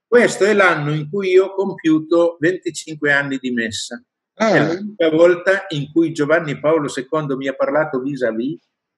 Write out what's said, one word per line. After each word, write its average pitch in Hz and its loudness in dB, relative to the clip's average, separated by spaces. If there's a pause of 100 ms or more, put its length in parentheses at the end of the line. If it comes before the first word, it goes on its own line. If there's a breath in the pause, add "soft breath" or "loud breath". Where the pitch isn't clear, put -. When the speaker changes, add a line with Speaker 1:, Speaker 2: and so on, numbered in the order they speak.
Speaker 1:
Questo 226 4
è 214 2
l'anno 165 2
in 151 -6
cui 196 -4
io 185 6
ho 190 -12
compiuto 170 0
venticinque 156 -4
anni 139 0
di 127 -6
messa. 113 -6 (340)
Speaker 2:
Ah. 220 2
Speaker 1:
È 156 2
l'unica 180 -2
volta 175 4
in 147 -6
cui 165 2
Giovanni 147 0
Paolo 151 0
secondo 139 -4
mi 135 -6
ha 135 -4
parlato 139 -2
vis-à-vis, 127 -4 (380)